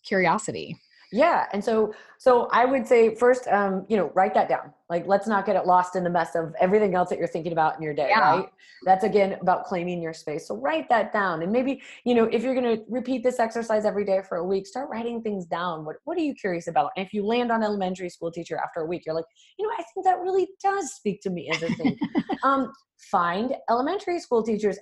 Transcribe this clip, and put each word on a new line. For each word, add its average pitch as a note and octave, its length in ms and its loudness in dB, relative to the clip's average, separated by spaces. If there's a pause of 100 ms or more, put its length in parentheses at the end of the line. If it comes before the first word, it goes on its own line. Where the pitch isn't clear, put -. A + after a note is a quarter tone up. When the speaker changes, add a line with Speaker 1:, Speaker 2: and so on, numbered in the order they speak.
Speaker 1:
curiosity? E3 720 0 (360)
Speaker 2:
Yeah. C4 400 2
And G3+ 120 -4
so, A3 280 0 (260)
so A#3+ 340 4
I A#3 120 4
would B3+ 220 0
say A3+ 300 6
first, B3+ 320 2
um, F#3+ 400 2
you A3 80 2
know, E3 180 0
write F#3+ 200 4
that - 140 4
down. D#3 240 -4 (160)
Like, F3 200 -4
let's G3 180 2
not G3+ 180 0
get G3+ 120 0
it D#3 100 0
lost F3+ 300 4
in F3+ 80 0
the F3 60 0
mess E3+ 260 0
of E3 240 -4
everything G3 340 4
else F3+ 140 2
that G3 100 -4
you're E3+ 80 -2
thinking E3 240 -6
about D#3+ 260 2
in D#3 60 -10
your D3+ 120 -4
day, D3 160 -2
Speaker 1:
Yeah. A3 100 4 (160)
Speaker 2:
right? G3 120 -4 (360)
That's, F#3+ 180 6
again, G3 380 2
about F3+ 240 0
claiming F3 360 -4
your D#3+ 120 -6
space. D#3 340 -8
So G#3 100 -8
write D4 320 -4
that G#3+ 240 2
down. F#3 300 0
And F3 80 -2
maybe, B3+ 320 0 (220)
you B3 100 2
know, A3+ 120 6
if A3+ 180 0
you're C4 100 0
gonna A#3+ 220 0 (120)
repeat A#3+ 360 -4
this B3+ 160 0
exercise A3+ 440 0
every G3+ 200 0
day G3 180 0
for F#3+ 160 -8
a E3+ 60 -4
week, F#3+ 240 -2
start C4+ 200 -8
writing A#3 320 -6
things G#3 260 -6
down. E3 380 -4
What, D#3 200 -10
what E4 120 -6
are F4 60 0
you D4 120 -2
curious F3 340 -4
about? D#3 280 2
And F#3+ 80 -4
if F#3 80 -10
you G3+ 140 -2
land A#3+ 240 0
on A3+ 140 2
elementary F#3+ 440 -2
school E3+ 220 -8
teacher E3 280 -8
after D3+ 240 -8
a D#3 40 -4
week, E3+ 180 -6
you're D#3 120 -4
like, E3 80 -4 (340)
"You G4+ 80 -2
know, G#4+ 100 -4
I F4 60 -8 (100)
think F#4+ 140 -4
that F4+ 140 4
really F#4 260 0 (160)
does G4 300 -2
speak - 300 -6
to G3 80 -4
me F3 220 -8
as D#3 80 -4
a E3 140 -2
thing." B3 260 0
Speaker 1:
<laughs> C#4+ 60 -2 (360)
Speaker 2:
Um, C4+ 300 0 (380)
find F#3+ 440 0 (140)
elementary E4 500 -2
school A#3 240 0
teachers G#3+ 400 -2